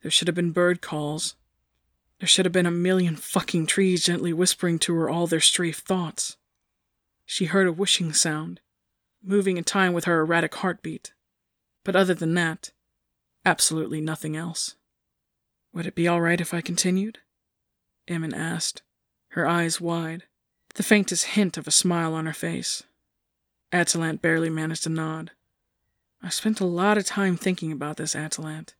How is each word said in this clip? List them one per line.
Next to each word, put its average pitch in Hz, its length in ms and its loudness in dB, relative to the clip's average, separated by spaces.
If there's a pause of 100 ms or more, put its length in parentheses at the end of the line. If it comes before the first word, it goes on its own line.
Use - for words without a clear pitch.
There 160 80 -6
should - 180 2
have 170 60 0
been 175 180 0
bird 175 300 2
calls. 151 540 -6 (800)
There 175 100 -4
should - 160 6
have 175 80 2
been 175 140 4
a 170 40 2
million 175 460 2
fucking - 500 -2
trees 185 380 4
gently 175 300 0
whispering 175 460 2
to 170 160 0
her 165 120 2
all 170 180 0
their 165 140 2
strafe 165 380 2
thoughts. - 580 -4 (880)
She - 220 -2
heard 190 200 2
a 175 60 2
whooshing 170 400 0
sound, 160 480 -2 (600)
moving 190 340 2
in 165 80 -4
time 185 300 2
with 170 100 0
her 170 160 2
erratic 165 360 0
heartbeat. - 580 -6 (680)
But 180 140 0
other 185 180 4
than 160 200 -2
that, 165 360 -2 (760)
absolutely 160 560 0
nothing 156 360 -6
else. 165 400 -8 (960)
"Would 170 140 -6
it - 80 -8
be 170 120 0
all 170 140 2
right 170 200 2
if 170 140 -4
I 170 60 -2
continued?" 185 580 0 (880)
Emin 160 260 -4
asked, 165 500 -6 (460)
her - 180 -2
eyes 170 340 0
wide, 170 440 -4 (500)
the - 80 -2
faintest 196 420 4
hint 202 320 0
of 156 100 -10
a 151 60 -2
smile 170 420 2
on 160 120 -4
her 156 60 -4
face. - 520 -6 (880)
Atalant 165 500 0
barely 165 280 2
managed 160 360 -4
a 165 40 -2
nod. 160 420 -6 (920)
"I 180 60 -8
spent 214 320 -2
a 190 60 2
lot 180 300 4
of 196 100 0
time 190 300 2
thinking 170 360 -2
about 147 240 -6
this, - 180 -4
Atalant." 156 640 -10